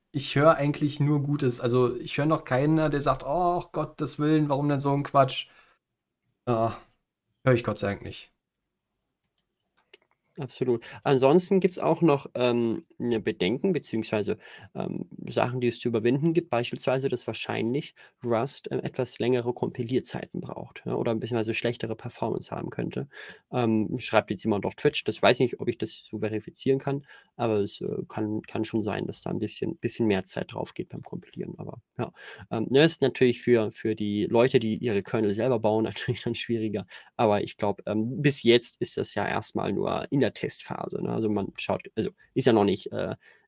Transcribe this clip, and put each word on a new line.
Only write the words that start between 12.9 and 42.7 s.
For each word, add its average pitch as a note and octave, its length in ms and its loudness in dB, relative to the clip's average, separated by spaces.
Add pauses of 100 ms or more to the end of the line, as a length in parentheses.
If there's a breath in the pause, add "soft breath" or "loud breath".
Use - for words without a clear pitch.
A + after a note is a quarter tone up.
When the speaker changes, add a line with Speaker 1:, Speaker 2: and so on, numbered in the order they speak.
Speaker 2:
ne A#2+ 200 0
Bedenken G#2+ 540 0
beziehungsweise, G#2+ 680 -2 (340 loud breath)
ähm, - 360 -6 (200)
Sachen, B2 320 0
die B2 60 2
es A#2+ 140 -2
zu - 80 -2
überwinden B2 440 2
gibt. E3+ 160 0
Beispielsweise, B2+ 600 -2
dass B2 180 -4
wahrscheinlich A2+ 720 -4 (260 soft breath)
Rust, A#2 480 -2
äh, B2+ 60 -4
etwas - 420 -4
längere A#2+ 340 0
Kompilierzeiten - 880 -4
braucht, - 440 -12
ja, A#2+ 100 -4
oder A#2 220 -2
beziehungsweise A2+ 380 -4
schlechtere A2+ 420 -4
Performance - 580 -6
haben - 160 -6
könnte. - 380 -6 (420 loud breath)
Ähm, A2+ 480 0
schreibt - 320 2
jetzt G2+ 140 -6
jemand G#2 200 0
auf F#2+ 120 -4
Twitch, - 260 0
das - 180 -4
weiß G#2 200 6
ich - 0 -
nicht, B2 200 0
ob A2+ 60 -6
ich A#2 100 -2
das - 320 -8
so A2 120 -8
verifizieren A2 580 -2
kann, C#3 240 -4 (320 soft breath)
aber A2+ 220 0
es, G2+ 240 -2
äh, - 280 -6
kann, G#2+ 340 -4
kann G#2+ 220 -4
schon A2 180 -2
sein, G#2 260 -4
dass - 140 -10
da - 80 -6
ein G2+ 100 -4
bisschen, - 380 -4
bisschen A#2 280 -2
mehr G2 160 2
Zeit - 300 -8
drauf - 200 -8
geht - 180 -10
beim A#2 120 -12
Kompilieren. - 560 -12
Aber - 240 -14 (160)
ja, B2 140 -6 (400 loud breath)
ähm, A2+ 180 -2
ne, C#3 140 8
ist D#3+ 180 2
natürlich B2 400 2
für, A2 300 4
für A2 240 -2
die G#2 300 0
Leute, A#2 340 4
die A2 140 -2
ihre G2+ 280 -2
Kernel G#2+ 320 0
selber A#2 240 0
bauen, A2 260 2
<laughs> A2 300 -4
natürlich - 80 -12
dann A#2 140 -4
schwieriger. G#2+ 500 -4 (300 loud breath)
Aber G#2 260 4
ich - 140 -8
glaub, G2+ 300 -2
ähm, A2 360 -2
bis C#3 220 4
jetzt A#2 360 6
ist - 180 -4
das - 180 -4
ja G2+ 100 -2
erstmal G2+ 460 -2
nur G2 400 -2
in C#3 80 4
der A2+ 80 4
Testphase, - 760 -6
ne? - 80 -2
Also A2+ 200 0
man G2+ 260 -2
schaut, - 380 -4
also G#2+ 160 -2 (240 soft breath)
ist C3+ 120 0
ja A#2+ 60 6
noch G#2 120 8
nicht, G2 280 0